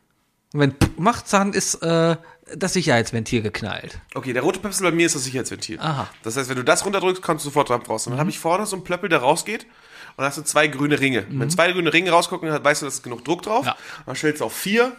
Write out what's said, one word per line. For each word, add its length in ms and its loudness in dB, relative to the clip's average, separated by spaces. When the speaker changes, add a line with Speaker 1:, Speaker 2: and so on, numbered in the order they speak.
Speaker 1:
Und 60 2
wenn 120 6
Pup 280 0
macht, 320 0
dann 200 4
ist, 300 0
äh, 340 4
das 160 -2
Sicherheitsventil 720 2
geknallt. 560 -6
Speaker 2:
Okay, 180 -6
der 100 0
rote 180 0
Pöpsel 300 -2
bei 60 2
mir 100 4
ist 80 2
das 100 -4
Sicherheitsventil. 560 -6
Speaker 1:
Aha. 280 -2
Speaker 2:
Das 140 -6
heißt, 120 -2
wenn 80 -4
du 80 -4
das 200 4
runterdrückst, 380 0
kommst 220 -2
du 60 -8
sofort 200 2
dran 120 0
raus. 240 -4
Und 60 -4
dann 60 -2
Speaker 1:
Mhm. 20 0
Speaker 2:
hab 80 0
ich 100 -4
vorne 280 0
so 100 -6
einen 80 -10
Plöppel, 240 -4
der 120 4
rausgeht. 440 0
Und 60 -8
da 40 2
hast 120 -4
du 40 -8
zwei 260 4
grüne 320 0
Ringe. 280 2
Wenn 100 -6
Speaker 1:
Mhm. 120 0
Speaker 2:
zwei 220 4
grüne 200 0
Ringe 180 4
rausgucken, 380 2
dann 140 -2
weißt 200 2
du, 40 -4
da 20 -6
ist 140 -8
genug 220 -12
Druck 180 -2
drauf. 220 0
Speaker 1:
Ja. 80 0
Speaker 2:
Und 60 -12
dann 80 -8
stellst 260 0
du 20 0
auf 100 -4
vier 440 0